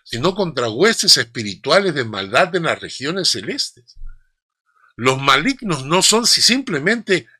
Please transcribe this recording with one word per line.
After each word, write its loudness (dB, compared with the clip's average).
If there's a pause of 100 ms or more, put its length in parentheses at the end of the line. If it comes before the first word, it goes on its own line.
sino -2
contra -2
huestes 2
espirituales 0
de -2
maldad 0
en -2
las -2
regiones -4
celestes. -8 (1040)
Los 2
malignos 0
no 2
son 2
si-, 2
simplemente 0 (120)